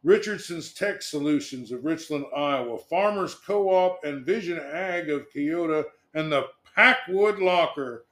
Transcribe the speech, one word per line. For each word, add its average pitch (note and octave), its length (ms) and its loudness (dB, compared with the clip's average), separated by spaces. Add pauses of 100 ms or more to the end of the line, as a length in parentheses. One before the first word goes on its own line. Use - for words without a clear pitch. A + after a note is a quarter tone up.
Richardson's F3 680 0
Tech G3+ 260 -4
Solutions C#3 720 -4
of B2 140 -8
Richland, D3+ 500 -4
Iowa, C3+ 420 -2
Farmers G3 600 -2
Co-op F#3 680 2
and C#3+ 220 -6
Vision F3 320 -2
Ag E3 500 -6
of C#3+ 220 -4
Keota, D#3 540 0 (300)
and D#3 160 -2
the C#3 180 0 (260)
Packwood G#3 640 4
Locker E3+ 720 0